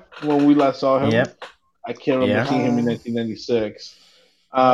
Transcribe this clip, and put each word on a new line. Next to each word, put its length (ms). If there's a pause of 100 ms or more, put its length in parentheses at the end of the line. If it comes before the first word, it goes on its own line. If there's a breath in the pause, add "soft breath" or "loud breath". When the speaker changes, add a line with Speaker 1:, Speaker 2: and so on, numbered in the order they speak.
(240)
Speaker 1:
when 220
we 100
last 240
saw 200
him. 120
Speaker 2:
Yep. 320 (420)
Speaker 1:
I 60
can't 300
remember 60
Speaker 2:
Yeah. 180
Speaker 1:
seeing 160
him 140
in 40
Speaker 3:
Um, 60
Speaker 1:
nineteen 300
ninety-six. 800 (580 soft breath)
Speaker 3:
I 80 (120)